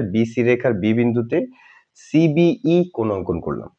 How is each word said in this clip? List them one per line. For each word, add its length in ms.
বিসি 340
রেখার 240
বি 160
বিন্দুতে 400
সিবিই 720
কোণ 200
অঙ্কন 300
করলাম। 320